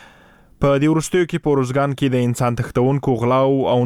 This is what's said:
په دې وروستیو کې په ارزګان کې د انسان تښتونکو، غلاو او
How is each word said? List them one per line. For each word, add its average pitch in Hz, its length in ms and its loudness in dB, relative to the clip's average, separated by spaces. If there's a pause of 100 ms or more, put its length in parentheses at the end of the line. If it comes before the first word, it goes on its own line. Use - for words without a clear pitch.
(600)
په 139 160 2
دې 151 220 2
وروستیو 170 340 -2
کې 165 160 -4
په 143 100 2
ارزګان 135 400 -2
کې 127 220 0
د 120 100 0
انسان 120 360 -2
تښتونکو، 131 600 0
غلاو 135 320 2 (200)
او - 80 2